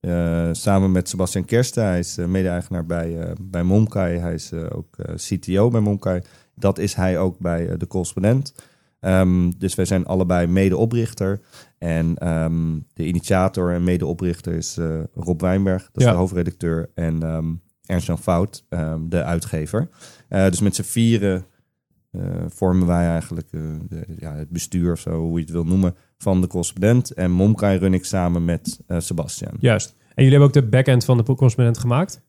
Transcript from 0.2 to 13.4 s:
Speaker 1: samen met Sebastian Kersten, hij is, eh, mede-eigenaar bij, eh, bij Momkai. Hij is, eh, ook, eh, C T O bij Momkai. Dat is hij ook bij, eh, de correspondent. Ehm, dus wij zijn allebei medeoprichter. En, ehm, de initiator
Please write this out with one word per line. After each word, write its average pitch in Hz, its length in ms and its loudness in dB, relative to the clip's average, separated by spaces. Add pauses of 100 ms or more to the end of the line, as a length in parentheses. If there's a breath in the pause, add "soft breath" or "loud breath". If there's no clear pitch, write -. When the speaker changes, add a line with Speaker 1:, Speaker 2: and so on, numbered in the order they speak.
Speaker 1:
samen 95 400 2
met 90 160 0
Sebastian 92 360 -4
Kersten, 117 400 0
hij 92 140 0
is, - 200 -6
eh, 90 80 -4
mede-eigenaar 87 600 -2
bij, 85 340 -4
eh, 85 100 -8 (100)
bij 92 220 -6
Momkai. 92 560 2
Hij 85 160 -4
is, - 180 -10
eh, 82 80 -8 (160)
ook, - 220 -14
eh, - 160 -10
C - 280 -6
T 92 160 0
O 113 120 6
bij 117 100 2
Momkai. 101 400 0 (340 soft breath)
Dat - 240 0
is 98 160 -2
hij 92 240 0
ook 90 200 -2
bij, 85 300 -4
eh, 87 100 -4
de 85 80 -6
correspondent. 107 680 -2 (460 soft breath)
Ehm, 92 580 4
dus 92 160 -4
wij 95 100 0
zijn 92 220 0
allebei 90 400 2
medeoprichter. 98 960 0 (380 soft breath)
En, 82 400 -2
ehm, 80 600 -2 (160)
de 80 120 -6
initiator 90 640 0